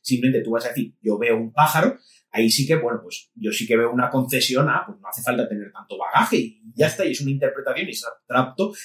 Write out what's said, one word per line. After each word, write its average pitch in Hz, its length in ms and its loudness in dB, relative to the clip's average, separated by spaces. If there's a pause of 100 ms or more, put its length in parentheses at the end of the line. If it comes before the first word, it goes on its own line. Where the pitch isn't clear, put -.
simplemente 123 420 2
tú 113 60 -4
vas 117 160 0
a - 20 -4
decir, 117 320 -6
"Yo 107 180 0
veo 117 180 2
un 113 160 -4
pájaro", 156 440 2 (340)
ahí 113 200 2
sí 135 160 2
que, 160 100 2
bueno, 117 260 -2
pues - 320 -16
yo 107 180 -4
sí 110 140 -4
que 117 100 4
veo 120 140 4
una 123 200 0
concesión 131 580 2
a, 143 180 0
pues 101 140 -16
no - 80 -18
hace - 140 -8
falta 123 260 0
tener 104 240 -8
tanto - 240 -14
bagaje - 400 2
y - 260 -4 (120)
ya 139 140 4
está, 180 180 -2
y - 60 -2
es 127 100 -6
una 135 80 -2
interpretación 139 580 -2
y - 40 -8
es - 120 -10
abstracto 127 680 -2 (120)